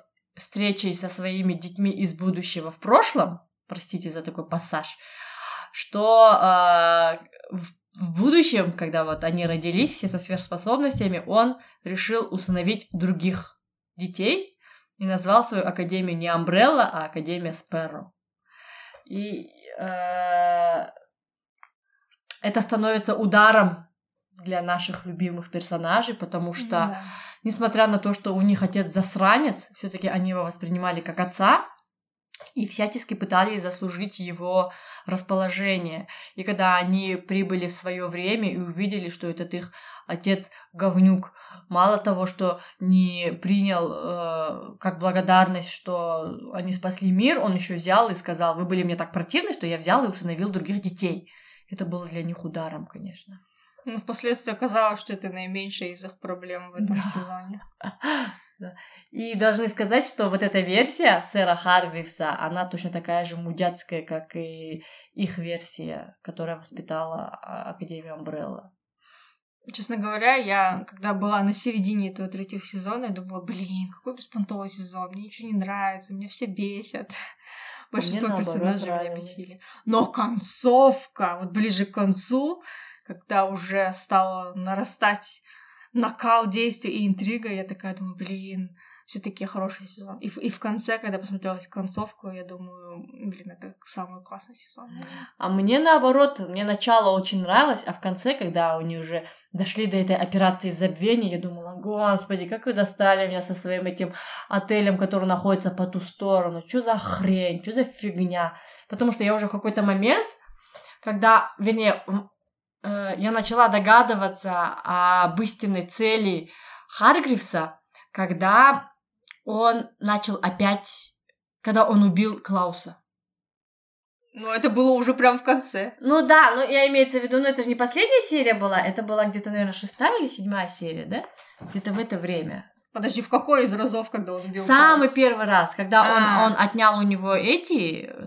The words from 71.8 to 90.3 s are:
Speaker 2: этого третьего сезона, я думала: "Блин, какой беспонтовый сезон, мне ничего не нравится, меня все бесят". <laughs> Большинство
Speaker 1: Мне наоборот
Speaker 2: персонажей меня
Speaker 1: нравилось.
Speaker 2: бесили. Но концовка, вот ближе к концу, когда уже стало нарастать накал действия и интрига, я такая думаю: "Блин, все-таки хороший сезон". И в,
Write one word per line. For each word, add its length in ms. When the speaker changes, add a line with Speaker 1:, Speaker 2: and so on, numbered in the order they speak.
Speaker 2:
этого 180
третьего 320
сезона, 440
я 60
думала: 300
"Блин, 500
какой 240
беспонтовый 540
сезон, 420
мне 120
ничего 260
не 80
нравится, 560
меня 160
все 160
бесят". 640
<laughs> 400
Большинство 360
Speaker 1:
Мне 100
наоборот 160
Speaker 2:
персонажей 340
меня 80
Speaker 1:
нравилось. 420
Speaker 2:
бесили. 220
Но 200
концовка, 1400
вот 100
ближе 340
к 80
концу, 720
когда 400
уже 480
стало 640
нарастать 840
накал 560
действия 440
и 160
интрига, 420
я 140
такая 320
думаю: 200
"Блин, 540
все-таки 400
хороший 420
сезон". 320
И 100
в, 100